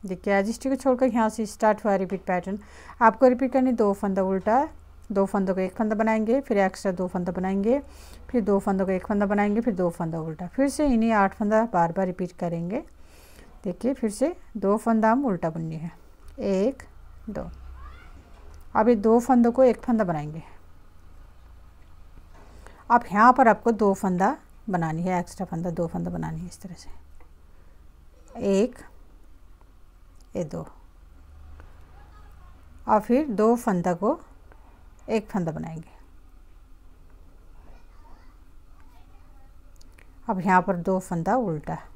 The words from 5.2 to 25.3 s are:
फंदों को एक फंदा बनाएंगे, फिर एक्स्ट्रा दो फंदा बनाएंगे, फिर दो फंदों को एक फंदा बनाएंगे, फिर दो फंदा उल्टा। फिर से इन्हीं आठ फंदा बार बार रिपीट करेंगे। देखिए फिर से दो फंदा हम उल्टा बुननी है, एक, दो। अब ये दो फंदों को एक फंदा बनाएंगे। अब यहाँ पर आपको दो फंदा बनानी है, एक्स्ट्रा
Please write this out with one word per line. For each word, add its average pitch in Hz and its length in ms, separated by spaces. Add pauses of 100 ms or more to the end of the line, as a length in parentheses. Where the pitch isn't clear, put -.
फंदों 196 300
को 190 60
एक 185 120
फंदा 220 220
बनाएंगे, 220 460
फिर 220 180
एक्स्ट्रा 190 340
दो 180 140
फंदा 180 260
बनाएंगे, 196 500 (480)
फिर 240 120
दो 196 160
फंदों 196 280
को 190 60
एक 185 140
फंदा 202 200
बनाएंगे, 202 340
फिर 233 140
दो 180 160
फंदा 165 300
उल्टा। 160 260
फिर 269 220
से 294 180
इन्हीं 226 260
आठ 196 220
फंदा 220 380
बार 170 200
बार 190 140
रिपीट 180 260
करेंगे। 175 520 (800)
देखिए 226 300
फिर 226 160
से 285 260 (200)
दो 202 200
फंदा 220 360
हम 269 140
उल्टा 170 240
बुननी 160 260
है, 165 160 (460)
एक, 202 440 (480)
दो। - 200 (1300)
अब 214 120
ये 247 60
दो 220 260
फंदों 240 320
को 254 100
एक 247 180
फंदा 220 240
बनाएंगे। 156 380 (2500)
अब 240 220
यहाँ 220 200
पर 254 160
आपको 214 240
दो 202 220
फंदा 190 440 (320)
बनानी 165 320
है, 180 180
एक्स्ट्रा 175 260